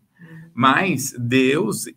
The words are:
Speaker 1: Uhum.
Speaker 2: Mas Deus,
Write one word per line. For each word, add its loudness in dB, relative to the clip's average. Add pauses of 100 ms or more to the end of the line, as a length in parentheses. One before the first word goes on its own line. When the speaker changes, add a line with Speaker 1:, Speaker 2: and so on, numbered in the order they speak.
(200)
Speaker 1:
Uhum. -20
Speaker 2:
Mas 0
Deus, 0 (120)